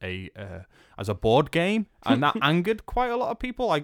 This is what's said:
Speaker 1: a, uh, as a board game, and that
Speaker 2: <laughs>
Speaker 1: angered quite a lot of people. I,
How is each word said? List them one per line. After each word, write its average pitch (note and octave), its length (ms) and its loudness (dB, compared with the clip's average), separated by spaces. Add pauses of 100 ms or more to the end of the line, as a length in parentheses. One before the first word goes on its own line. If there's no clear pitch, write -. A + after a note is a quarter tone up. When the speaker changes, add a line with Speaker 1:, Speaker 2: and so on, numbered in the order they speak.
Speaker 1:
a, F#2 320 -8
uh, F#2 260 -14 (380)
as G2+ 120 -6
a G#2 40 0
board A#2 360 2
game, G3 360 0 (180)
and - 180 2
that D3 160 2
Speaker 2:
<laughs> - 40 -6
Speaker 1:
angered F3 440 0
quite B3 240 0
a A#3+ 60 -2
lot B3 140 -2
of A#3 80 -6
people. B3 320 -4
I, D3+ 140 2